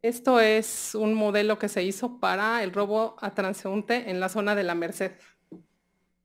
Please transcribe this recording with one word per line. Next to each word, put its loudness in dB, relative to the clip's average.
Esto 4
es 2
un 2
modelo 2
que -2
se -2
hizo -4
para 0
el -4
robo -2
a -6
transeúnte -4
en -4
la 0
zona 0
de 0
la -2
Merced. -4